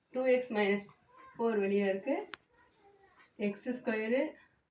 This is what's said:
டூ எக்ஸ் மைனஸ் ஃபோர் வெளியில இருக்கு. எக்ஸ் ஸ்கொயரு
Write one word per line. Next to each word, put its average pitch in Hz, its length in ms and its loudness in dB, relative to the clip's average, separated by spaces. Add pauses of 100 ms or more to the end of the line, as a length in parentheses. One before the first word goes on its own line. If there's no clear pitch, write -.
(120)
டூ 247 140 -2
எக்ஸ் 247 280 2
மைனஸ் 202 340 2 (420)
ஃபோர் 226 300 0
வெளியில 202 300 2
இருக்கு. 196 260 0 (1200)
எக்ஸ் 208 300 -4
ஸ்கொயரு 233 520 -2 (500)